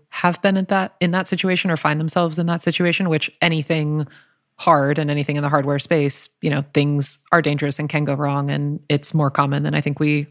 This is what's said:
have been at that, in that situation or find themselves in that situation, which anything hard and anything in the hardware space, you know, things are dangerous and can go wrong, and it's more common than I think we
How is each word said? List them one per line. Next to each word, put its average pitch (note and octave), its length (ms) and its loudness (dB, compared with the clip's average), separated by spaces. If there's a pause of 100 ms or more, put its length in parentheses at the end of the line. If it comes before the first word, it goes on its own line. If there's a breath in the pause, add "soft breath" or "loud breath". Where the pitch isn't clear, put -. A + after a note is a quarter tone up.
have - 320 0
been G3 160 2
at F#3+ 120 -2
that, F#3+ 300 -2
in F3+ 120 2
that F3+ 180 -2
situation F#3 420 0
or D#3+ 60 0
find D3+ 240 0
themselves D#3+ 380 0
in E3+ 80 0
that E3+ 160 -2
situation, F3 480 0
which D3+ 200 0 (120)
anything D3+ 680 0 (480 soft breath)
hard D3 420 4
and D3+ 120 0
anything D3 260 -2
in D3 60 -2
the C#3+ 80 0
hardware C#3+ 280 2
space, C#3+ 520 0 (100)
you E3 80 -2
know, C#3+ 240 0
things C#3+ 460 0 (120)
are E3+ 120 4
dangerous D3 360 -2
and D3+ 120 -4
can D3 160 -2
go C#3+ 80 0
wrong, C#3+ 360 -2
and C#3+ 380 -4
it's C#3+ 240 -2
more D3 180 2
common C#3+ 320 0
than D3 120 -2
I D3 80 0
think C#3+ 180 -4
we D3 300 0